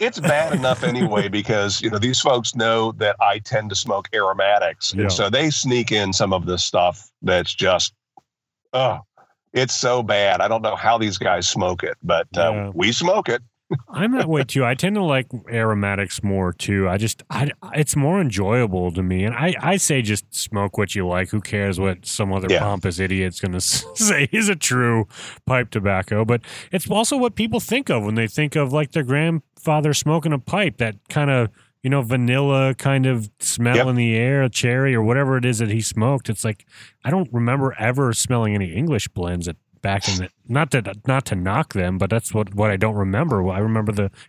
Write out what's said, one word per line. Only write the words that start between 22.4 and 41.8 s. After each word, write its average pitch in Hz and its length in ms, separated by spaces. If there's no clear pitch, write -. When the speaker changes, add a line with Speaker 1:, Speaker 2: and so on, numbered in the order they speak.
Speaker 1:
Yeah. 98 80
Speaker 2:
pompous 101 400
idiot's 92 420
gonna 90 160
s-, - 340
<laughs> - 40
say 165 360
is 214 200
a 185 60
true 120 520
pipe 123 240
tobacco? 101 560
But 117 160
it's 185 200
also 226 260
what 247 180
people 226 260
think - 280
of 113 160
when 107 100
they 113 140
think 151 280
of, 139 180
like, 151 180
their 156 120
grandfather 151 880
smoking 156 400
a 135 40
pipe, 175 380
that 110 200
kind 147 220
of, 123 180
you 131 60
know, 139 140
vanilla 131 720
kind 135 320
of 113 240
smell 120 360
Speaker 1:
Yep. 123 100
Speaker 2:
in 123 100
the 117 200
air, 131 340
cherry 131 440
or 113 80
whatever 131 360
it 123 80
is 117 140
that 110 100
he 110 100
smoked. 113 480
It's 110 160
like, 107 220
I 139 40
don't 185 220
remember 123 460
ever 123 340
smelling 113 420
any 92 200
English 92 340
blends 87 400
at, 82 80
back 98 260
in 98 80
the, 92 140
not 143 240
to, 101 240
not 135 160
to - 100
knock 98 380
them, 92 260